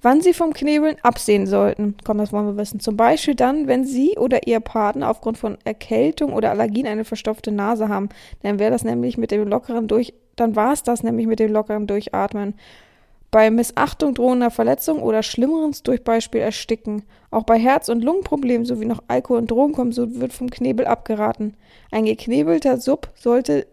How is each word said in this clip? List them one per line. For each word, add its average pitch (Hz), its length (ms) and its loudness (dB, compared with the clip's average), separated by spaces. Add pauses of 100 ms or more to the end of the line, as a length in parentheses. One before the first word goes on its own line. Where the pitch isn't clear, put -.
Wann 262 200 6
sie 349 140 4
vom 330 180 0
Knebeln 302 500 0
absehen 208 440 2
sollten. 202 580 0
Komm, 208 140 -2
das 208 120 -2
wollen 208 140 -2
wir 208 140 -4
wissen. 208 200 -6
Zum 214 160 -4
Beispiel 247 400 2
dann, 269 340 0
wenn 254 180 2
sie 277 320 0
oder 247 280 2
ihr 226 140 2
Partner 220 480 -2
aufgrund 226 300 -4
von 214 260 -6
Erkältung 254 720 0
oder 220 160 2
Allergien 220 360 0
eine 214 200 -4
verstopfte 214 460 -6
Nase 214 360 0
haben. 202 220 -2 (320)
Dann 202 160 -2
wäre 214 120 2
das 240 140 -2
nämlich 240 320 -2
mit 233 140 -2
dem 208 180 0
lockeren 226 400 -2
Durch-, 226 240 0 (240)
dann 226 200 0
war's 247 260 2
das 240 200 -2
nämlich 226 240 -2
mit 226 140 0
dem 220 120 2
lockeren 214 340 -2
Durchatmen. 202 680 -4 (760)
Bei 220 200 8
Missachtung 247 600 0
drohender 247 380 2
Verletzung 277 520 0
oder 220 200 0
Schlimmeres 294 600 -2
durch 247 220 -2
Beispiel 226 380 -2
Ersticken. 214 640 -6 (260)
Auch 220 140 -2
bei 226 140 4
Herz- 254 300 2
und 233 160 0
Lungenproblemen 277 600 0
sowie 233 180 -4
noch 233 240 -4
Alkohol- 247 300 0
und 226 120 -2
Drogenkonsum 247 680 0
wird 247 140 -6
vom 247 160 -8
Knebel 247 360 -2
abgeraten. 214 720 -4 (340)
Ein 220 140 0
geknebelter 269 720 2
Sub 254 380 -2
sollte 254 580 0